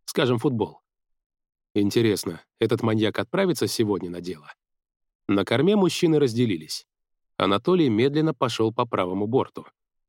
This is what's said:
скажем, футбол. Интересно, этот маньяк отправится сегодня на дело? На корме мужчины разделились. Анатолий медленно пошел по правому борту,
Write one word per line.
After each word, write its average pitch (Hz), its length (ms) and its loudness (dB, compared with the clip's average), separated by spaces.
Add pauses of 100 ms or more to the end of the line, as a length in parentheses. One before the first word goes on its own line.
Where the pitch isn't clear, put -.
скажем, 127 320 0
футбол. 113 440 -4 (920)
Интересно, 101 720 0 (160)
этот 113 240 0
маньяк 110 340 0
отправится 170 500 -2
сегодня 98 420 -2
на 87 120 -12
дело? 87 320 -14 (720)
На 98 160 2
корме 143 320 2
мужчины 170 440 2
разделились. 113 640 -2 (520)
Анатолий 127 520 2
медленно 143 440 2
пошел 113 380 -2
по 123 140 -4
правому 98 400 -2
борту, 113 400 -2 (440)